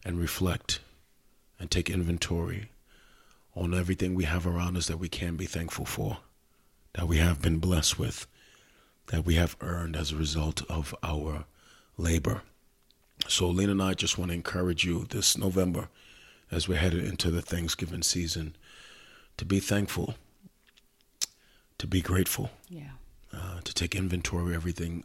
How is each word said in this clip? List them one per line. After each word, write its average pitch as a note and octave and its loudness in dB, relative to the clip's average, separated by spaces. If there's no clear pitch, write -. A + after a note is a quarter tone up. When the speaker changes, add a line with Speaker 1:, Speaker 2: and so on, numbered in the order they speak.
Speaker 1:
and F2 -2
reflect - 0
and F2 -8
take - 2
inventory F2 -2
on F2 0
everything F#2 2
we F#2 2
have E2+ 0
around F2 0
us E2 0
that E2 -2
we F2 -4
can E2+ -4
be F2+ -4
thankful E2 -6
for, - -4
that E2+ 0
we D#2+ 6
have D#2+ 4
been E2 4
blessed F2 2
with, - -4
that E2 0
we E2 6
have E2+ 4
earned E2+ -4
as D2+ -2
a D2+ -4
result D#2 0
of D#2 -4
our D2+ -4
labor. E2 2
So F2+ 4
Lena G2 4
and G2 4
I F#2 4
just - 0
want F2+ 0
to E2+ -2
encourage F2 0
you F2 0
this - 2
November, F2+ 0
as E2+ -2
we're F2 2
headed E2+ 4
into E2 0
the E2+ 2
Thanksgiving E2+ -4
season, E2 -2
to - -8
be G2 4
thankful, G2+ 0
to - -6
be F#2 4
grateful, F#2 2
Speaker 2:
Yeah. D3 -12
Speaker 1:
uh, F2+ -8
to - -8
take F2 0
inventory F2+ 0
of F2 0
everything E2+ -4